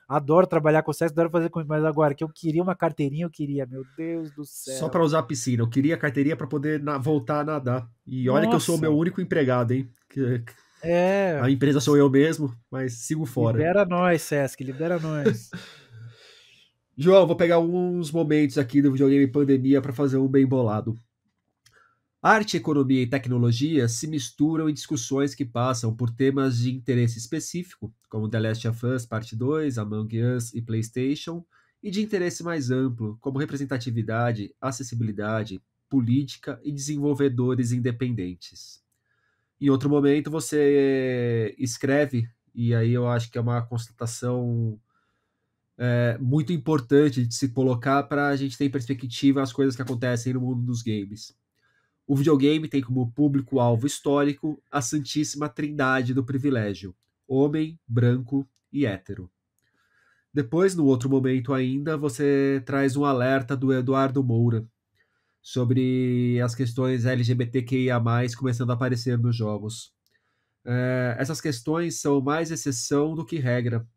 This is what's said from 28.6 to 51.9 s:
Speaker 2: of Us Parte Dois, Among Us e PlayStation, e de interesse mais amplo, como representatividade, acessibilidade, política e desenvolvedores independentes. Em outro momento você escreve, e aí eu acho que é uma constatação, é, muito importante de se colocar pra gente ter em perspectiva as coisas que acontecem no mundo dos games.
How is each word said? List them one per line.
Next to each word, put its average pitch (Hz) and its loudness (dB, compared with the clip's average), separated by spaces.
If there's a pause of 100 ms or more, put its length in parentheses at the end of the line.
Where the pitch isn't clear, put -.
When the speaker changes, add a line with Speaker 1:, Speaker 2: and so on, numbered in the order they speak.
Speaker 2:
of 113 -4
Us 123 -2
Parte 110 -8
Dois, 139 -2
Among 107 -4
Us 120 -2
e 117 -6
PlayStation, 127 -4 (380)
e 208 -8
de 190 -2
interesse 180 -2
mais 160 -4
amplo, 120 -2
como 135 -4
representatividade, 120 -4
acessibilidade, 110 -4 (280)
política 131 -2
e 143 -6
desenvolvedores 135 0
independentes. 117 -6 (800)
Em 143 2
outro 135 4
momento 147 2
você 135 2
escreve, 131 0 (260)
e 117 0
aí 117 2
eu 123 0
acho 120 -2
que 123 -4
é - -2
uma 117 0
constatação, 117 -4 (960)
é, 120 0
muito 147 0
importante 139 2
de 117 -4
se 135 -2
colocar 131 0
pra 143 0
gente 139 -4
ter 143 0
em 135 0
perspectiva 135 0
as 127 -4
coisas 135 0
que 135 -8
acontecem 123 -2
no 127 -2
mundo 123 -2
dos 120 -4
games. 104 -8 (680)